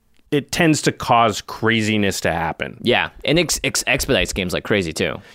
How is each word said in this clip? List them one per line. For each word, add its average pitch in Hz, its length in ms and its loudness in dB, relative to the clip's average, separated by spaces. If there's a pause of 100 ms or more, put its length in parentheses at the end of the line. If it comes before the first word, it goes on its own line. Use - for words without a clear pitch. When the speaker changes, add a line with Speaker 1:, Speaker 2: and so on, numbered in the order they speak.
(320)
Speaker 1:
it 147 180 -2
tends 156 320 4
to 151 80 2
cause 117 520 2
craziness 107 800 0
to 90 100 0
happen. 82 480 -6
Speaker 2:
Yeah, 101 300 0 (140)
and 151 140 2
ex-, 165 240 -2
ex-, - 240 -4
expedites 120 460 0
games 92 220 -4
like 76 100 -4
crazy, 95 280 0
too. 76 280 -4 (140)